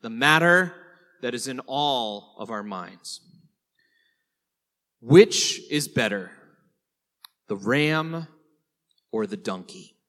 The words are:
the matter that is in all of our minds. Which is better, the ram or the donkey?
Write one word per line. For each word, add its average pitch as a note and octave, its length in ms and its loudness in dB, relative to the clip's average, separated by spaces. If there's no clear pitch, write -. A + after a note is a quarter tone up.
the A#2 80 -10
matter F3 640 4
that A#2+ 100 -4
is A#2+ 140 -8
in C3 140 -10
all B2+ 760 -4
of G#2+ 140 -12
our G#2 100 -8
minds. G2 600 -14
Which - 580 6
is D3 160 -2
better, G2+ 440 -2
the G#2+ 80 -4
ram D#3 720 -2
or A2 140 -2
the G2+ 120 -10
donkey? F#2 580 -12